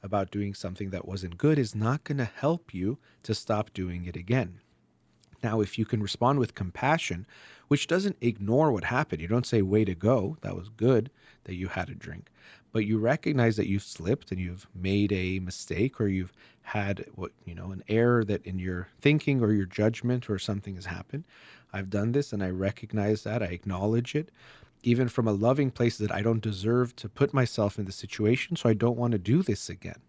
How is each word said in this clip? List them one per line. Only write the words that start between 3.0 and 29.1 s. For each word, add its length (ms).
to 100
stop 400
doing 300
it 140
again. 420
Now, 180
if 160
you 80
can 160
respond 380
with 160
compassion, 720
which 180
doesn't 360
ignore 500
what 140
happened, 360
you 60
don't 180
say, 160
"Way 240
to 80
go, 480
that 140
was 140
good 420
that 100
you 140
had 240
a 40
drink," 360
but 160
you 100
recognize 580
that 120
you've 160
slipped 480
and 100
you've 320
made 400
a 260
mistake, 640
or 60
you've 260
had 500
what, 200
you 80
know, 180
an 160
error 380
that 220
in 100
your 300
thinking 440
or 100
your 140
judgment 600
or 120
something 340
has 140
happened. 360
"I've 200
done 220
this 200
and 80
I 80
recognize 720
that, 220
I 40
acknowledge 680
it, 160
even 260
from 200
a 60
loving 360
place, 300
that 120
I 120
don't 180
deserve 540
to 120
put 240
myself 460
in 80
this 100
situation, 600
so 140
I 40
don't 240
wanna 220